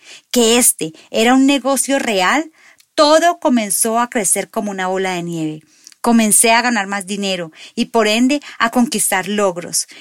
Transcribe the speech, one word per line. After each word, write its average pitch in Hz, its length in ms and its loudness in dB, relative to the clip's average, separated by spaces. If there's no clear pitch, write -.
que 233 260 4
este 165 340 0
era 226 220 2
un 269 120 4
negocio 269 520 0
real, 240 540 0
todo 320 440 4
comenzó 226 600 0
a 240 120 -2
crecer 196 400 -4
como 208 180 -6
una 190 160 -6
bola 190 300 -2
de 175 80 -6
nieve. 160 400 -8
Comencé 226 520 2
a 233 100 4
ganar 233 240 -2
más 202 220 -8
dinero 190 440 -6
y, 233 120 -4
por 220 220 0
ende, 254 320 2
a 233 100 0
conquistar 208 580 -2
logros. 185 600 -4